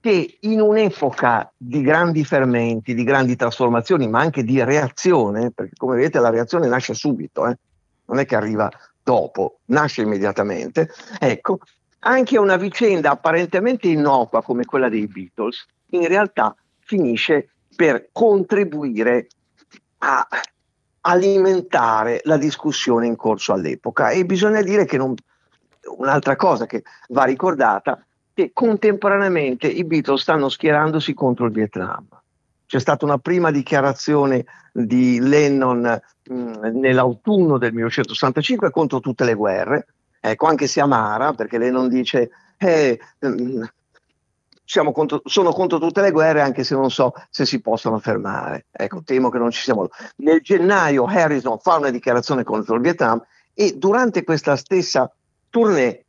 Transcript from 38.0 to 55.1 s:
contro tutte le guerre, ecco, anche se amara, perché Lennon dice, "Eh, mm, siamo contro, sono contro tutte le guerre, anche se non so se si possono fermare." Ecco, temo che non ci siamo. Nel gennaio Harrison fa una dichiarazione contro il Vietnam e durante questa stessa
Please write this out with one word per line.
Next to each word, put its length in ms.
contro 300
tutte 240
le 100
guerre, 520
ecco, 260
anche 220
se 120
amara, 540
perché 240
Lennon 300
dice, 420
"Eh, 420
mm, 360
siamo 280
contro, 320
sono 260
contro 280
tutte 220
le 120
guerre, 280
anche 220
se 140
non 140
so 220
se 160
si 160
possono 380
fermare." 720
Ecco, 320
temo 260
che 100
non 120
ci 120
siamo. 260
Nel 240
gennaio 680
Harrison 520
fa 180
una 140
dichiarazione 540
contro 320
il 40
Vietnam 400
e 240
durante 460
questa 320
stessa 580